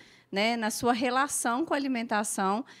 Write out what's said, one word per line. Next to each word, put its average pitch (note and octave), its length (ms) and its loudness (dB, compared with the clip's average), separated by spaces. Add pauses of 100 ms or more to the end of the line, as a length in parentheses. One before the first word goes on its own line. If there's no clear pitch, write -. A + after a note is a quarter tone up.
(300)
né, G#3+ 260 2
na A3+ 140 -2
sua A#3+ 220 2
relação B3+ 720 0
com E4 100 -2
a - 20 2
alimentação A3+ 880 0 (160)